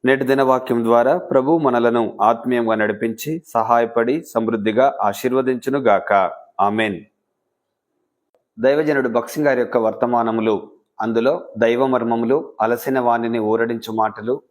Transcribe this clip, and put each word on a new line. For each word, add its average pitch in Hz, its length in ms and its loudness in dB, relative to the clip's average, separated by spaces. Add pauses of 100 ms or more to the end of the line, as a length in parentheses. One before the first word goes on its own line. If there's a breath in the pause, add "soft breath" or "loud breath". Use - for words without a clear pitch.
నేటి 135 200 2
దినవాక్యం 127 600 0
ద్వారా 120 340 4
ప్రభు 139 400 0
మనలను 120 640 0
ఆత్మీయంగా 117 520 0
నడిపించి 110 680 -4 (120)
సహాయపడి 117 680 0
సమృద్ధిగా 113 800 0
ఆశీర్వదించునుగాక. 120 1300 0 (280)
ఆమేన్. 104 400 0 (1600)
దైవజనుడు 139 500 2
భక్సింగ్ 120 380 -2
గారి 127 140 2
యొక్క 120 160 -2
వర్తమానములు, 113 960 0 (300)
అందులో 117 440 0 (140)
దైవ 120 280 2
మర్మములు, 123 760 0
అలసిన 120 400 0
వాణిని 117 380 0
ఊరడించు 113 540 -2
మాటలు 110 580 -4